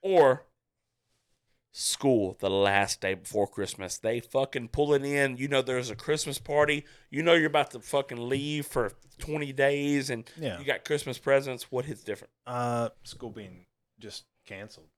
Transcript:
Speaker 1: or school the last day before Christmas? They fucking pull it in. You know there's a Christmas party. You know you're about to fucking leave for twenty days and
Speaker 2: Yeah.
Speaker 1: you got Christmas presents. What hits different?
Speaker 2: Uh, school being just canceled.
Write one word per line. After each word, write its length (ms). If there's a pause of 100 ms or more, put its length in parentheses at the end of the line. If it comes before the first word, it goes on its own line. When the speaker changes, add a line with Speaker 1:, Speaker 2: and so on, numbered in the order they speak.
Speaker 1:
or 400 (1300)
school 680
the 100
last 500
day 140
before 320
Christmas? 520
They 220
fucking 480
pull 260
it 100
in. 320
You 120
know 140
there's 280
a 60
Christmas 420
party. 460 (260)
You 120
know 120
you're 120
about 260
to 80
fucking 480
leave 380
for 260 (260)
twenty 340
days 580
and 260
Speaker 2:
Yeah. 220
Speaker 1:
you 60
got 200
Christmas 340
presents. 520
What 140
hits 180
different? 300 (140)
Speaker 2:
Uh, 440 (140)
school 260
being 360 (320)
just 260 (220)
canceled. 520